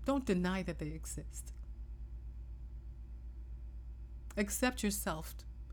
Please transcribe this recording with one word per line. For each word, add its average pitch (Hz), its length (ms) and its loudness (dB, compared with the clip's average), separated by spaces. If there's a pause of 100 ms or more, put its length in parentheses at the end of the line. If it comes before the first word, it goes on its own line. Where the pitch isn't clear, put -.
Don't 269 180 6
deny 185 380 6
that 175 160 0
they 156 120 0
exist. - 640 -4 (2750)
Accept 226 460 4
yourself. 196 500 2 (400)